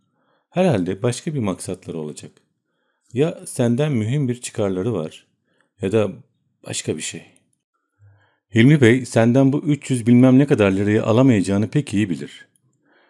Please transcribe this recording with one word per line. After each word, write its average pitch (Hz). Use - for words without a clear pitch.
Herhalde 98
başka 123
bir 147
maksatları 92
olacak. 78
Ya 147
senden 127
mühim 123
bir 120
çıkarları 98
var 80
ya 95
da 104
başka 90
bir 78
şey." -
"Hilmi 135
Bey 120
senden 123
bu 147
üç 147
yüz 120
bilmem 127
ne 147
kadar 107
lirayı 104
alamayacağını 110
pek -
iyi 101
bilir. 71